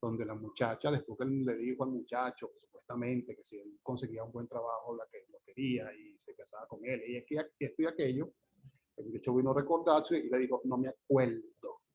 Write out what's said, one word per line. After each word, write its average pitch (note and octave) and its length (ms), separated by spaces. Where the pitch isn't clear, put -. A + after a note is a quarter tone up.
donde A#2 240
la A2 100
muchacha, A2+ 560
después C#3 280
que B2+ 60
le C3+ 300
dijo B2 280
al C3 60
muchacho, B2 640
supuestamente, B2 720
que - 80
si G#2 160
él G#2 240
conseguía A#2 400
un A#2 80
buen A#2+ 160
trabajo, A#2 480
la A2+ 160
que G2+ 200
lo - 140
quería A#2 480
y G#2 240
se - 180
casaba G#2+ 320
con A2 180
él, B2 220
y A#2+ 100
aquí, A#2+ 180
esto - 220
y D#3+ 40
aquello, D#3 460
el - 80
muchacho A#2 300
vino C3 160
a C3 40
recordarse D#3+ 640
y B2 120
le B2+ 80
dijo, B2+ 280
No B2+ 120
me C3 120
acueldo. - 920